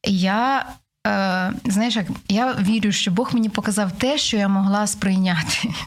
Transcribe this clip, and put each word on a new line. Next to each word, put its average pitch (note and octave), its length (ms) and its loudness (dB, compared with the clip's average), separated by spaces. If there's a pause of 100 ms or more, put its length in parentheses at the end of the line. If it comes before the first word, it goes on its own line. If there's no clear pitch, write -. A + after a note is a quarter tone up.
Я, G#3 600 2 (400)
е, F#3+ 460 0 (120)
знаєш, G#3+ 320 0
як, G3 100 -2 (220)
я A#3 240 2
вірю, G#3 400 0
що - 180 -2
Бог A3 240 0
мені A3+ 140 2
показав G3+ 440 -2
те, C#4 260 0
що - 180 -2
я G3+ 120 2
могла G3 380 2
сприйняти. F#3+ 800 0 (180)